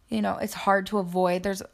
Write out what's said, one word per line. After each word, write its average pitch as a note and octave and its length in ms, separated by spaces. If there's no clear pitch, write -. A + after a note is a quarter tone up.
you A3 140
know, G3 140
it's G#3 180
hard G3 340
to G#3+ 100
avoid. F3+ 440
There's, G3 200